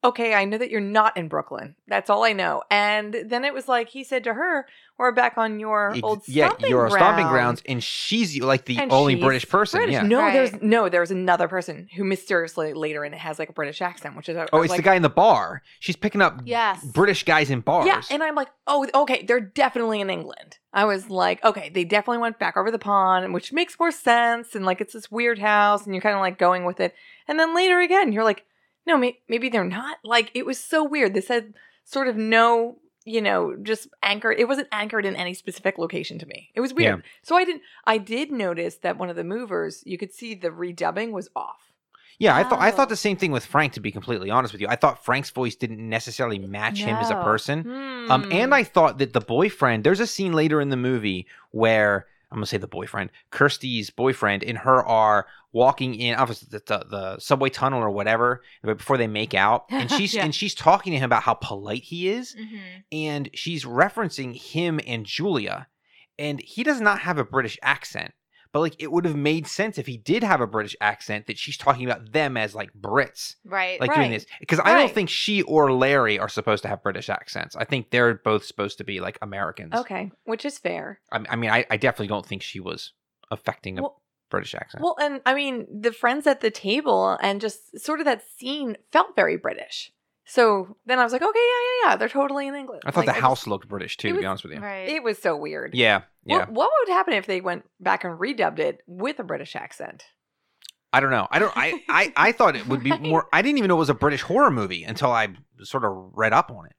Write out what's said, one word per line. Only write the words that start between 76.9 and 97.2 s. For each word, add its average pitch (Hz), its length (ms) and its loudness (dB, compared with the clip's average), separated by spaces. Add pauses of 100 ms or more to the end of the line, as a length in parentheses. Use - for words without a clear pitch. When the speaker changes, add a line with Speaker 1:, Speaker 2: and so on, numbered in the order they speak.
Speaker 2:
accents. - 480 -8
I 90 80 -6
think 127 260 -6
they're 120 240 4
both 107 300 0
supposed - 340 -8
to 104 60 -14
be, 98 160 -10
like, 92 200 -10
Americans. 98 540 -10
Speaker 1:
Okay, 190 380 -8 (100)
which 226 220 -10
is 285 160 -8
fair. 175 400 -8 (100)
Speaker 2:
I, 110 200 -6
I - 40 -4
mean, 117 160 -2
I, 120 180 2
I 110 80 -2
definitely 113 300 -2
don't 101 180 -6
think 98 200 -12
she - 160 -12
was 87 320 -12 (400)
affecting 95 480 -6
a - 20 -4
Speaker 1:
Well, - 180 -8 (300)
Speaker 2:
British - 240 -6
accent. - 300 -12
Speaker 1:
well, 349 160 0
and, 285 260 -4
I 254 80 4
mean, 269 340 -4
the 208 240 -4
friends 254 360 -2
at 277 120 2
the 220 120 0
table 196 680 0
and 202 200 -2
just 214 400 -10
sort 302 180 -4
of 311 80 -4
that 233 160 0 (160)
scene 262 380 -6 (160)
felt - 240 2
very 180 200 2
British. - 540 -10 (360)
So 208 600 2
then 254 120 0
I 247 60 4
was 233 80 -2
like, 254 80 -2
"Okay, 349 80 0 (100)
yeah, 480 220 2 (240)
yeah, - 60 6
yeah, - 60 4
they're - 120 -2
totally 277 400 -2
in 277 60 -8
England." 262 320 -14
Speaker 2:
I - 60 -4
thought 175 80 2
Speaker 1:
Like, 151 80 2
Speaker 2:
the 127 40 2
Speaker 1:
I - 40 2
just 113 60 -2
Speaker 2:
house 131 240 2
looked 104 220 -6
British, 92 300 -10
too, 107 100 -4
Speaker 1:
it - 40 0
Speaker 2:
to - 20 -2
be 381 60 -2
Speaker 1:
was 190 60 -4
Speaker 2:
honest 95 180 -6
with 76 100 -14
you. - 60 -12
Speaker 3:
Right. 196 280 -10
Speaker 1:
It 302 140 -4
was 220 180 -4
so 165 160 0
weird. 151 380 -10
Speaker 2:
Yeah, 110 280 4 (200)
Speaker 1:
What, - 160 0
Speaker 2:
yeah. - 80 0
Speaker 1:
what 269 240 0 (100)
would 466 80 0
happen 370 240 0
if 196 140 -2